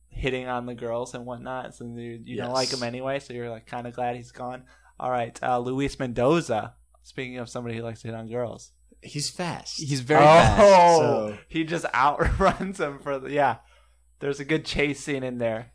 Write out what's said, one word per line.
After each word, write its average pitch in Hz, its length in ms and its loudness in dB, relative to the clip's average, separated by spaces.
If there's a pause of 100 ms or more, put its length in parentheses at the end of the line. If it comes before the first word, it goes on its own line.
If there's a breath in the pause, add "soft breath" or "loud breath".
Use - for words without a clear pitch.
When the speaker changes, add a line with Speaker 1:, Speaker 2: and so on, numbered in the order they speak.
Speaker 1:
hitting 127 400 -6
on 123 180 -6
the 123 80 -10
girls 120 400 -8
and 123 120 -12
whatnot, 123 500 -12
so - 80 -14
you, 117 400 -12
you 120 140 -12
don't 120 140 -6
like 131 180 0
Speaker 2:
Yes. 135 100 -6
Speaker 1:
him 120 80 -4
anyway, 131 320 -6
so - 140 -18
you're, 120 160 -8
like, 113 160 -14
kinda 120 260 -10
glad 123 240 -6
he's 123 160 -16
gone. 127 320 -12 (340 soft breath)
All 127 120 -4
right, 120 320 -4
uh, 123 180 0
Luis 131 380 -4
Mendoza, 123 760 0 (280)
speaking 127 360 -12
of 117 120 -10
somebody 120 260 -8
who 113 60 -8
likes 113 180 -10
to - 80 -12
hit 113 80 -10
on 113 120 -12
girls. 113 440 -8 (280)
Speaker 2:
He's - 300 -8
fast. - 480 -10
Speaker 3:
He's 143 220 -4
very 127 240 6
Speaker 1:
Oh, - 20 12
Speaker 3:
fast. 175 720 10
Speaker 2:
So 107 400 0 (100)
Speaker 1:
he 160 140 -4
just 160 220 -4
<laughs> - 100 -4
outruns 175 840 2
him 143 180 -4
for 139 220 -6
the, 135 100 -10
yeah. 139 280 2 (600 soft breath)
There's 139 220 -6
a 143 40 -8
good 156 200 -2
chase 147 340 -2
scene 139 240 -6
in 123 160 -6
there. 113 360 -4